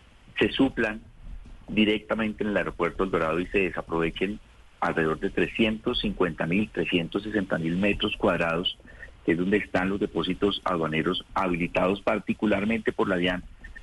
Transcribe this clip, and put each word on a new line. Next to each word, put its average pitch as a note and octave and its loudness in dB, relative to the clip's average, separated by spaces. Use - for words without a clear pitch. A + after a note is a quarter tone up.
se A2 4
suplan A2+ 2
directamente G#2+ 0
en G#2+ -2
el G2+ 2
aeropuerto E2+ 0
El F#2+ -2
Dorado D#2+ 2
y F2+ 0
se G2+ 0
desaprovechen E2 -2
alrededor D#2+ 0
de G2 -2
trescientos A2 0
cincuenta F2+ 0
mil, G2+ 2
trescientos F2 0
sesenta G#2 -2
mil E2 0
metros G2+ 0
cuadrados, E2+ 0
que - 2
es E2 2
donde G2 4
están F#2 0
los G2 -2
depósitos F#2+ 0
aduaneros D#2+ 0
habilitados F#2 0
particularmente G#2+ 0
por G#2+ 0
la F#2 2
dian F2+ 0